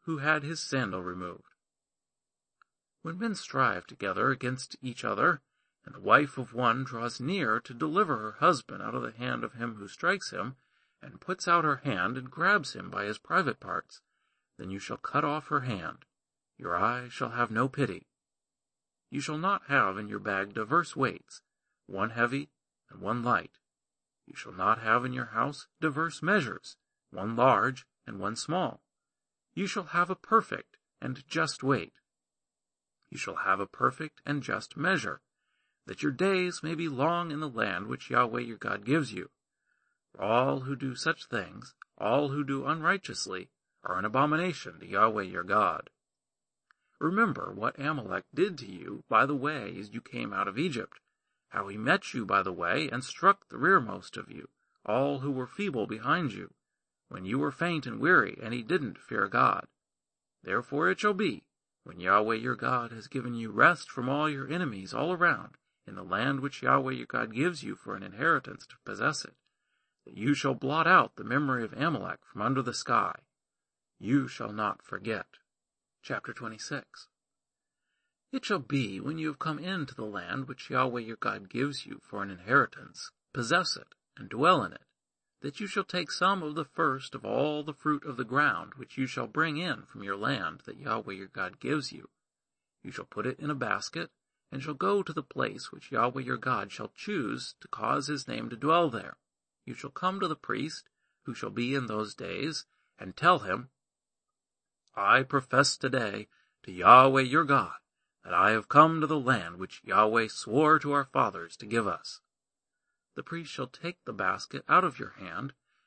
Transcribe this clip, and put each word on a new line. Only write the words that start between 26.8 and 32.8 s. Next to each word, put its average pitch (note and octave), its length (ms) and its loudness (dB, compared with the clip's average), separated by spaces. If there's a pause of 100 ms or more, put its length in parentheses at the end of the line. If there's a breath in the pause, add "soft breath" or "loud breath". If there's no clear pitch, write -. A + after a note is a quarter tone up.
one G#2+ 260 -4
large B2 500 6 (220)
and G#2+ 100 -12
one G2+ 160 -4
small. D#3 460 -2 (760)
You F#3+ 120 -2
shall F#3+ 180 -4
have F3 260 0
a F#3 60 -4
perfect - 640 0 (220)
and B2+ 280 -8
just D#3+ 340 -2
weight. C3 300 0 (1200)